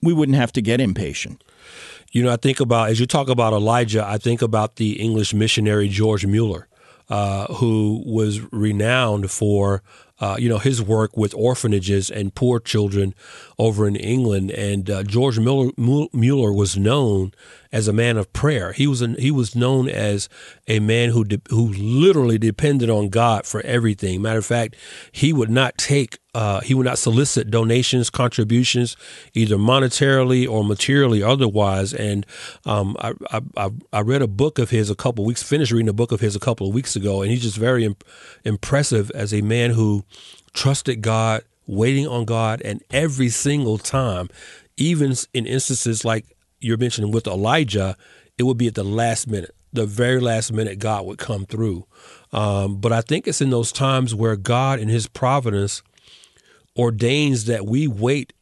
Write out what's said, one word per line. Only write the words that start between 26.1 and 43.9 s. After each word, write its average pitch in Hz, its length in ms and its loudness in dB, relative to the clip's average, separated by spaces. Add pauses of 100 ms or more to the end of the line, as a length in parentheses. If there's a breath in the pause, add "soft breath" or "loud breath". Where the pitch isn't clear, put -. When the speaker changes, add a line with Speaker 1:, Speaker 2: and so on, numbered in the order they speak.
Speaker 2:
uh, 104 280 -2
he - 120 0
would 131 140 2
not 123 100 -2
solicit 117 540 0
donations, 117 580 2
contributions, 120 880 0 (380 loud breath)
either 107 200 2
monetarily 127 960 2
or 110 140 0
materially 113 580 2
otherwise. 101 720 0
And, 104 320 -4 (400 loud breath)
um, 101 340 -2
I, - 140 -6 (160)
I, 113 120 -4 (140)
I, 98 140 -2 (240)
I 104 80 0
read 131 220 0
a 120 40 0
book 117 300 0
of 120 140 0
his 110 180 0
a 104 60 0
couple 113 280 -2
weeks, 117 200 -2
finished 143 280 0
reading 113 180 2
a 104 40 -2
book 117 180 0
of 113 100 -2
his 104 140 -2
a 101 40 -4
couple 113 280 -4
of 98 60 -2
weeks 131 220 -2
ago, 98 260 0
and 98 80 -2
he's 120 140 0
just 104 140 -4
very 117 280 2
imp-, 104 180 -4 (420 loud breath)
impressive 110 640 0
as 104 200 -6
a 104 100 0
man 117 300 0
who 107 320 2 (500 loud breath)
trusted 131 500 0
God, 113 400 0 (240)
waiting 127 400 0
on 120 180 -4
God, 113 380 -2
and 104 260 -8
every 135 400 0
single 135 480 0
time, 101 500 -4 (480 loud breath)